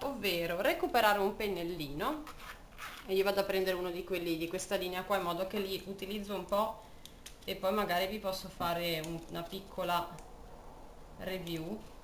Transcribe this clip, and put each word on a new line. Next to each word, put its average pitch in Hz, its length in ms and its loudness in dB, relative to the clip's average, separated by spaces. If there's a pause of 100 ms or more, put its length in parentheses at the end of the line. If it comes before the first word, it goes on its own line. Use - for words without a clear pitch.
ovvero 185 580 0
recuperare 240 560 6
un 202 180 4
pennellino, 180 880 -2 (840)
e 190 80 2
io 190 80 6
vado 196 160 4
a 196 40 4
prendere 190 320 4
uno 180 140 0
di 175 140 -4
quelli 170 340 2
di 165 100 0
questa 185 280 0
linea 180 280 0
qua, 196 140 4
in 185 60 2
modo 175 240 0
che 208 100 -2
li 190 300 0
utilizzo 196 480 -4
un 180 100 -2
po' 214 360 2 (600)
e 190 120 -4
poi 190 180 2
magari 190 320 4
vi 208 140 -2
posso 190 300 -2
fare 170 540 0
un, 165 160 -4 (120)
una 170 100 -2
piccola 175 680 -2 (1080)
review. 175 640 -4 (240)